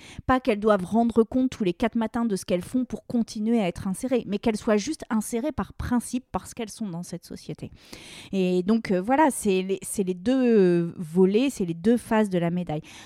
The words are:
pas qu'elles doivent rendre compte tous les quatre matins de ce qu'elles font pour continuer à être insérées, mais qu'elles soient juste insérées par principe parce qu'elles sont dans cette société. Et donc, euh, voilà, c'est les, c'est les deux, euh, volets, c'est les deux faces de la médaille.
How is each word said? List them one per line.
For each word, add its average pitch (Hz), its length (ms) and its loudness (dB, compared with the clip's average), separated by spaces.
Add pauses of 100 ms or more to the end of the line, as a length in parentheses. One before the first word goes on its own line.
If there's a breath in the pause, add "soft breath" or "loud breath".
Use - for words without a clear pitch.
(260 loud breath)
pas 254 140 4
qu'elles 208 220 0
doivent 208 240 4
rendre 226 380 4
compte 254 260 0
tous - 160 -4
les 175 80 2
quatre - 220 -2
matins 233 280 -2
de 208 140 0
ce - 80 -12
qu'elles 180 160 0
font 247 240 -4
pour - 200 -10
continuer 226 540 0
à 190 80 0
être - 220 -4
insérées, 247 360 -2
mais 202 140 -4
qu'elles 220 160 0
soient 214 220 2
juste 254 320 -6
insérées 233 420 -2
par - 220 -6
principe - 580 -4
parce - 220 -8
qu'elles 220 160 -10
sont 214 180 -10
dans 170 160 -8
cette 170 220 -12
société. - 460 -14 (600 loud breath)
Et 180 320 2
donc, 220 280 0
euh, 180 100 2
voilà, 269 300 2
c'est 185 320 0
les, 190 180 -4
c'est - 220 -4
les 185 100 -2
deux, 180 180 -2
euh, 190 640 4
volets, 190 540 4
c'est 208 160 -4
les 165 80 -4
deux 196 240 2
faces 214 320 0
de 185 80 0
la 170 120 0
médaille. 170 340 -4 (220 loud breath)